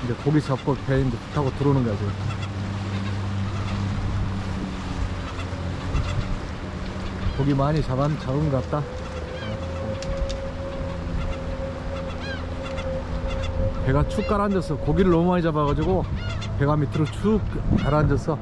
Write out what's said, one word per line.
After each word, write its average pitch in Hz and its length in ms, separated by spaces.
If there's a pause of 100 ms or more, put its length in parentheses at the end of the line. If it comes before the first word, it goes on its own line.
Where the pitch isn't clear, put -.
이제 117 100 (100)
고기 147 160
잡고 131 360 (100)
배 135 140
이제 127 160 (180)
타고 139 240
들어오는 139 260
거야, 107 120
지금. 98 160 (4000)
고기 143 180
많이 139 280
잡은, 135 380
잡은 147 300
것 131 200
같다. 147 120 (4000)
배가 139 240
축 - 180
가라앉았어. 202 520
고기를 165 320
너무 170 200
많이 180 120
잡아가지고 156 600 (540)
배가 143 180
밑으로 151 300
축 214 340 (380)
가라앉았어. 143 640